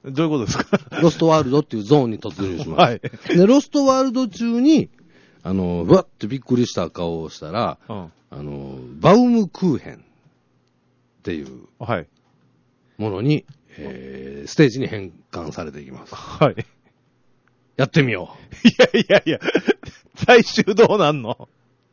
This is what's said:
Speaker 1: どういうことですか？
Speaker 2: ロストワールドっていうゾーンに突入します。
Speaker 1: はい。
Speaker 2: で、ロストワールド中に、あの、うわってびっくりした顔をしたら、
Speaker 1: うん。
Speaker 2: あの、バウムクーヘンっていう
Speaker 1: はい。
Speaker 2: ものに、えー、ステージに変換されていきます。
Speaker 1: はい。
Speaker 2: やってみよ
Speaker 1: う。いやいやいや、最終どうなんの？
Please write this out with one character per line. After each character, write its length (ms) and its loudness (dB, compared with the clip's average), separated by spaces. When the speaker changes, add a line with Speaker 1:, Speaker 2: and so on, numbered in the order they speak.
Speaker 1:
ど 200 -4
う 20 0
い 20 0
う 20 -4
こ 100 -2
と 40 -4
で 60 -4
す 80 -4
か？ 200 -2
Speaker 2:
ロ 100 6
ス 60 0
ト 120 2
ワ 120 4
ー 40 0
ル 60 -4
ド 100 2
っ 40 0
て 120 -10
い 40 -6
う 40 -6
ゾ 180 4
ー 40 0
ン 40 -4
に 100 -6
突 220 -10
入 200 -6
し 60 -10
ま 80 -8
す。 40 4
Speaker 1:
は 120 4
い。 80 -10
Speaker 2:
で、 120 6
ロ 160 4
ス 80 -10
ト 160 0
ワ 140 2
ー 40 0
ル 80 -4
ド 160 -2
中 320 -4
に、 300 2
あ 120 -8
の、 300 -2
う 80 4
わ 100 6
っ 40 -10
て 200 -14
び 120 -8
っ 20 -20
く 160 -2
り 100 2
し 80 -8
た 160 -4
顔 320 -6
を 80 -12
し 80 -20
た 120 -14
ら、 280 -6
Speaker 1:
う 60 -10
ん。 180 -14
Speaker 2:
あ 120 -16
の、 360 -14
バ 140 6
ウ 100 6
ム 240 2
ク 280 -2
ー 20 -2
ヘ 140 -18
ン 20 -20
っ 40 -20
て 100 -6
い 120 -8
う 220 -20
Speaker 1:
は 220 -6
い。 60 -14
Speaker 2:
も 120 -4
の 120 -6
に、 220 0
え 680 -16
ー、 40 -16
ス 60 -14
テ 120 4
ー 20 6
ジ 120 -8
に 60 -6
変 260 -10
換 200 -12
さ 120 -12
れ 80 -14
て 80 -18
い 60 -20
き 60 -20
ま 140 -20
す。 80 -20
Speaker 1:
は 360 -2
い。 60 -10
Speaker 2:
や 100 0
っ 40 -2
て 120 2
み 100 -2
よ 240 -10
Speaker 1:
う。 40 8
い 100 2
や 220 4
い 80 -2
や 180 4
い 40 -2
や、 100 -2
最 300 6
終 300 -2
ど 200 6
う 40 0
な 120 2
ん 120 -4
の？ 260 -10